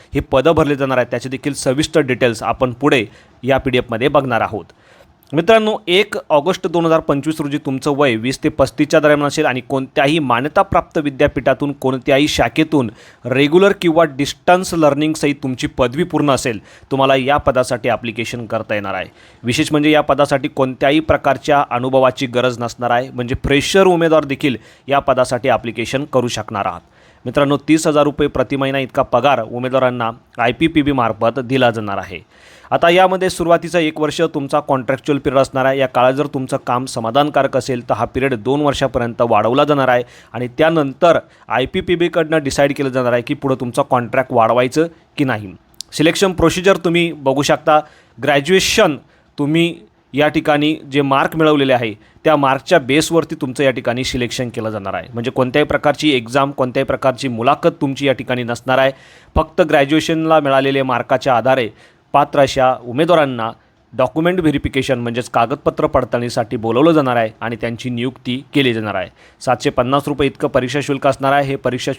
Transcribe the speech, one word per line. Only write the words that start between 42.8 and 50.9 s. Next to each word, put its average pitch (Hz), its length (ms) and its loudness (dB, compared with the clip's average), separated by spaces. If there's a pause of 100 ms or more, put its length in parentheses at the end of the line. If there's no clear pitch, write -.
जाणार 123 220 0
आहे 120 100 0
की 147 120 -6
पुढं 135 260 -2
तुमचा 127 220 -2
कॉन्ट्रॅक्ट 127 500 -2
वाढवायचं 123 540 2 (300)
की 147 80 0
नाही. 107 280 -4 (400)
सिलेक्शन 170 400 2
प्रोसिजर 175 440 2
तुम्ही 170 360 0
बघू 139 300 0
शकता. 151 380 2 (380)
ग्रॅज्युएशन 143 800 2 (420)
तुम्ही 165 360 0 (400)
या 147 140 2
ठिकाणी 151 460 0 (180)